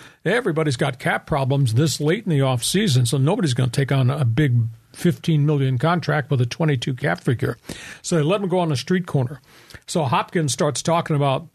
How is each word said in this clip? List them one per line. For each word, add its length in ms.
everybody's 520
got 240
cap 260
problems 480
this 260
late 240
in 60
the 100
offseason, 680
so 120
nobody's 360
gonna 160
take 220
on 180
a 140
big 320
fifteen 520
million 320
contract 540
with 100
a 60
twenty-two 480
cap 260
figure. 380
So 140
they 60
let 180
him 80
go 120
on 80
the 80
street 300
corner. 340
So 180
Hopkins 480
starts 300
talking 340
about, 380